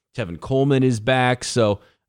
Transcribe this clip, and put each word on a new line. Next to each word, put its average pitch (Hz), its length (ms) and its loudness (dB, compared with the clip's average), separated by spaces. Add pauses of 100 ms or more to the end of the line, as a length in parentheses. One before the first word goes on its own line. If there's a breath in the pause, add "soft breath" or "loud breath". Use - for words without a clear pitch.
(140)
Tevin 85 240 -8
Coleman 135 460 0
is 123 160 2
back. 127 420 0
So, 107 380 0 (280 soft breath)